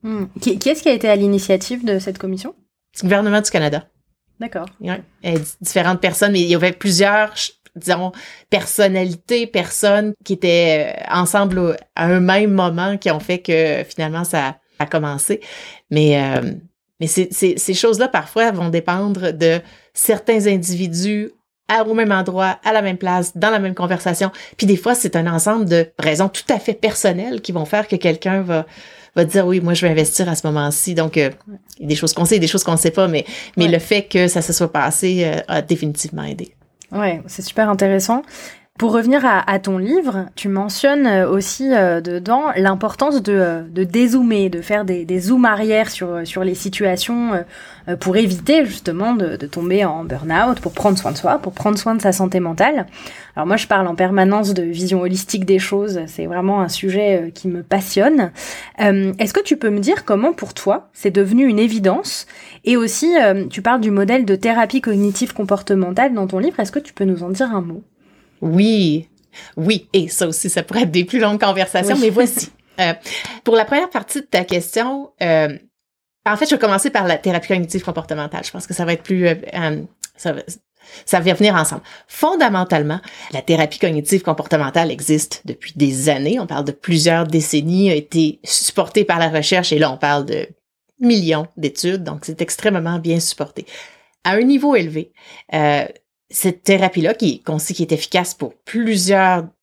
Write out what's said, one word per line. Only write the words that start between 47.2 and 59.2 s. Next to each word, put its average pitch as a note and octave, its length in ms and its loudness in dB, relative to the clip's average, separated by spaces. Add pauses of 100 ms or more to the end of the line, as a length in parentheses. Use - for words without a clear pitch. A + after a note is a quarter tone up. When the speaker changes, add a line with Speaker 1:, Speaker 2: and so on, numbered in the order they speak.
Speaker 1:
euh, F3 80 -2 (460)
euh, F3 80 -4
pour F#3 200 0
éviter A3 480 2
justement G3 520 -2
de, F3+ 180 -2
de D3 140 -10
tomber F3+ 360 0
en E3 200 -4
burn-out, E3 560 0
pour - 140 -8
prendre G3+ 220 2
soin - 140 -4
de D#3 60 -6
soi, A3+ 220 0
pour F#3+ 160 -8
prendre G#3 220 -2
soin A3+ 200 -2
de G#3+ 40 -2
sa G3 120 2
santé F#3+ 260 0
mentale. F#3 480 0 (480)
Alors D#3 140 -4
moi, G3+ 80 2
je - 100 -4
parle F#3+ 220 2
en E3+ 80 -4
permanence G3 580 2
de F3+ 80 -2
vision F3+ 380 -2
holistique F#3 440 -2
des F#3+ 140 4
choses. G3+ 480 -2
C'est D#3+ 200 -10
vraiment F#3 340 0
un F3 80 0
sujet, F#3+ 580 0
euh, E3 60 -8
qui - 160 -8
me F3 160 -6
passionne. G3+ 680 2 (500)
Euh, G3 380 2
est-ce G#3+ 160 -2